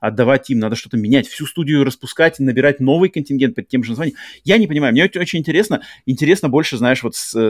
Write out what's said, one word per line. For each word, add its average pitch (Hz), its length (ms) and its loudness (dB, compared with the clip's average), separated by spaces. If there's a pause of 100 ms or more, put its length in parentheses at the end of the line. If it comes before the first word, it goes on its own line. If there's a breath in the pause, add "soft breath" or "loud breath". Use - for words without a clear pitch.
отдавать 123 480 0
им, 123 100 0
надо 110 160 -2
что-то - 220 -8
менять, 113 300 2
всю - 200 -10
студию 147 360 0
распускать, 160 560 -2
набирать 135 400 2
новый 151 300 2
контингент 139 460 -2
под - 120 -8
тем 127 160 -2
же 113 80 -6
названием. 139 260 -6 (260 loud breath)
Я 196 140 2
не 214 100 2
понимаю, 147 260 0
мне 143 120 4
очень, 185 160 -4
очень 175 180 -4
интересно. 165 420 0 (260 loud breath)
Интересно 151 420 0
больше, 139 280 0
знаешь, 123 260 0
вот 117 120 -6
с, - 200 -10 (140)